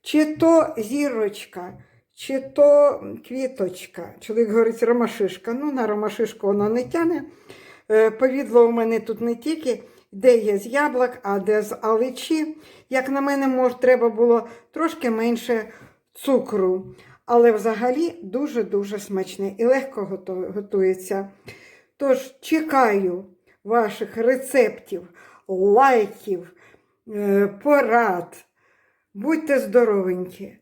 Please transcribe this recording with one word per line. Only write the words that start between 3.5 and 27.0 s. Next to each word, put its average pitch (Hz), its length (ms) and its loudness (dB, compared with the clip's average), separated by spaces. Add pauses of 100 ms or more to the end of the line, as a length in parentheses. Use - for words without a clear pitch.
Чоловік 220 300 -2
говорить, 226 340 2
ромашишка. 226 680 -2
Ну, 285 180 -4
на 247 160 -4
ромашишку 208 600 -4
воно 202 220 0
не 240 140 -2
тяне. 330 400 -2 (680)
Е, 220 200 4
повідло 240 560 4
у 233 40 2
мене 226 280 0
тут 214 220 -8
не 233 140 -2
тільки, 262 480 -6 (280)
де 233 260 6
є 208 200 0
з 202 100 -6
яблук, 254 440 0 (120)
а 202 160 -2
де 208 220 0
з 202 200 -8
аличі. 254 760 -2 (320)
Як 262 200 -2
на 277 120 -2
мене, 277 260 0
мож-, 254 320 0
треба 247 300 4
було 226 380 2 (240)
трошки 311 380 -4
менше 226 640 -2 (400)
цукру. 190 840 -2 (300)
Але 240 260 6
взагалі 233 720 -2
дуже-дуже 202 760 -4
смачне 196 580 -8
і 233 80 -2
легко 262 400 -2
гото-, 190 500 -10
готується. 196 760 -4 (680)
Тож 262 440 -2
чекаю 214 840 0 (380)
ваших 220 540 -4
рецептів, 226 920 -2 (400)
лайків, 202 1040 2 (540)